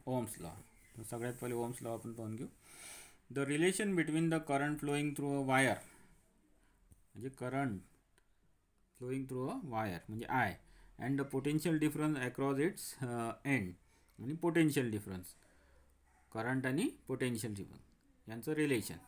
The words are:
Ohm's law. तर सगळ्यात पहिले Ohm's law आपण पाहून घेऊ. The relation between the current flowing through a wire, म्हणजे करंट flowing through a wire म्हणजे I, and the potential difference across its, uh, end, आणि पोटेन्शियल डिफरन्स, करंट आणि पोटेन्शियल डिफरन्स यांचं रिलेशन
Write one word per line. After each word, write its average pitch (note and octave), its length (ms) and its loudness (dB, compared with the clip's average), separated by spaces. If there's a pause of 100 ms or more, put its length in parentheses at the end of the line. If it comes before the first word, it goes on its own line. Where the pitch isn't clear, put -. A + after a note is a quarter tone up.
Ohm's B2 300 -2
law. E2 160 -10 (420)
तर A2 60 -12
सगळ्यात A#2+ 320 -4
पहिले B2 200 -4
Ohm's A#2+ 240 -2
law A#2 140 -4
आपण A2+ 200 -6
पाहून A2 240 -6
घेऊ. C3 100 -8 (880)
The C#3 120 0
relation E3+ 420 2
between D#3+ 380 2
the D#3+ 140 4
current D3 360 2
flowing D3 360 0
through C#3+ 260 -2
a C#3 100 0
wire, C3 360 4 (1300)
म्हणजे A#2 140 -8
करंट B2+ 520 -2 (1200)
flowing C3 260 -4
through C3 240 -4
a C4 100 -6
wire A2 480 -4
म्हणजे A2 180 -6
I, B2 240 2 (540)
and C#3 160 2
the C#3 60 -2 (100)
potential D3+ 380 2
difference D3+ 420 2
across C#3 380 0
its, D#3+ 480 0
uh, A#2+ 280 -2 (160)
end, A#2 240 2 (520)
आणि C3+ 120 -4
पोटेन्शियल D#3+ 560 4
डिफरन्स, G2 360 -4 (1080)
करंट B2+ 320 0
आणि D#3 220 2 (180)
पोटेन्शियल B2 480 -2
डिफरन्स - 260 -10 (480)
यांचं A2+ 240 -4
रिलेशन C#3+ 420 2 (140)